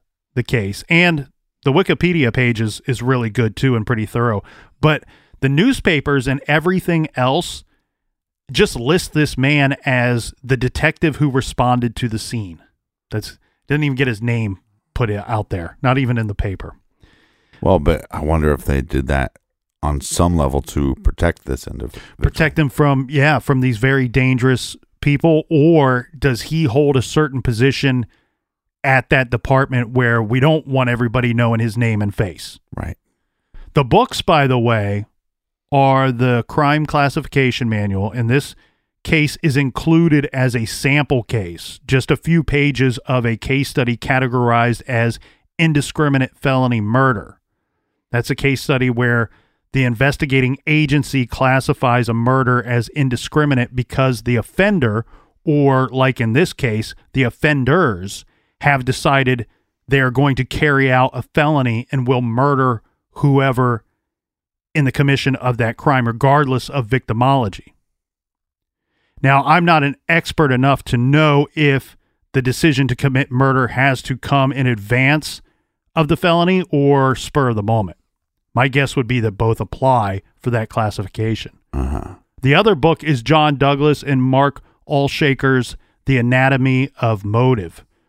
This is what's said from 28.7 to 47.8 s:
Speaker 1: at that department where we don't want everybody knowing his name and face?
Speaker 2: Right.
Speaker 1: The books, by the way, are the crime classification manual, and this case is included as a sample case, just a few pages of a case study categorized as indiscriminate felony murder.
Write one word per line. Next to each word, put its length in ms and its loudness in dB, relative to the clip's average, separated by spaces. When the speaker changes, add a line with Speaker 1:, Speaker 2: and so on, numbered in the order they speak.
Speaker 1:
at 260 0
that 200 2
department 600 0
where 300 2
we 200 -2
don't 260 2
want 220 0
everybody 440 0
knowing 280 0
his 160 -2
name 240 0
and 120 -2
face? 460 -6
Speaker 2:
Right. 220 -10
Speaker 1:
The 120 0
books, 360 0
by 260 2
the 120 0
way, 460 -2
are 420 2
the 360 0
crime 380 0
classification 840 -2
manual, 440 -2
and 180 -2
this 240 0
case 380 -2
is 160 0
included 760 2
as 240 0
a 100 -2
sample 580 0
case, 640 -8
just 240 0
a 40 4
few 280 0
pages 560 0
of 260 -2
a 100 -2
case 340 -4
study 280 -2
categorized 840 0
as 360 -2
indiscriminate 800 0
felony 420 0
murder. 600 0